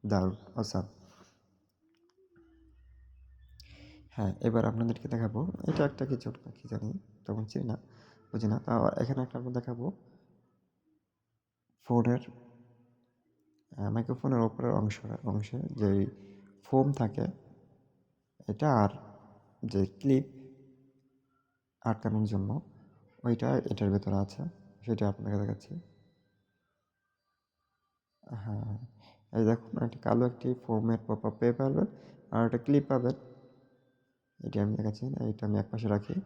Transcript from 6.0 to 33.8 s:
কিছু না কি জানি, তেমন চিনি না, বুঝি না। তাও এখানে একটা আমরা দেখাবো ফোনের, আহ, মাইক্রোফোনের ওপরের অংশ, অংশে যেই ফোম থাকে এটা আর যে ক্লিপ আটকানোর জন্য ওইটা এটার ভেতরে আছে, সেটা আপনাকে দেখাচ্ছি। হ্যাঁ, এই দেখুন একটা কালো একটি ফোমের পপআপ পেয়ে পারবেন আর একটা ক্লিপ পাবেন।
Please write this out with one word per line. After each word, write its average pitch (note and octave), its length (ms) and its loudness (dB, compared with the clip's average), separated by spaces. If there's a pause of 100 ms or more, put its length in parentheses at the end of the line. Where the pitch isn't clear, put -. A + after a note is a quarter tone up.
কিছু B2+ 240 -4
না A#2+ 220 -14
কি - 160 -20
জানি, G#2+ 260 -6 (320)
তেমন G#2+ 200 -4
চিনি - 200 -4
না, A2 120 -4 (540)
বুঝি A2 160 -2
না। G#2 120 2
তাও A#2 280 2
এখানে C3 360 0
একটা B2 160 -6
আমরা B2 120 -6
দেখাবো B2 400 -4 (2000)
ফোনের, A#2+ 320 4 (1600)
আহ, G2+ 120 -4
মাইক্রোফোনের B2 500 0
ওপরের A2+ 320 0
অংশ, G#2+ 280 2 (240)
অংশে G#2 360 -4
যেই G2 460 2 (580)
ফোম C3+ 300 4
থাকে A2 340 -2 (1200)
এটা A#2 360 4
আর G2+ 60 6 (720)
যে G2 220 2
ক্লিপ C3+ 380 2 (1600)
আটকানোর A2 400 2
জন্য G#2 360 -2 (640)
ওইটা B2 340 2
এটার G2+ 340 0
ভেতরে G2+ 240 2
আছে, G2 280 -2 (420)
সেটা G#2 240 2
আপনাকে G#2 280 -4
দেখাচ্ছি। G#2 420 -4 (2500)
হ্যাঁ, G#2+ 420 -6 (640)
এই A2+ 60 6
দেখুন - 360 2
একটা A#2 180 -4
কালো A#2 260 4
একটি B2 280 -2 (140)
ফোমের A2+ 300 2 (100)
পপআপ A2 320 -2
পেয়ে A#2+ 140 4
পারবেন C3+ 320 2 (460)
আর A#2 140 4
একটা A#2 120 2
ক্লিপ C#3 300 4
পাবেন। B2+ 260 2 (1300)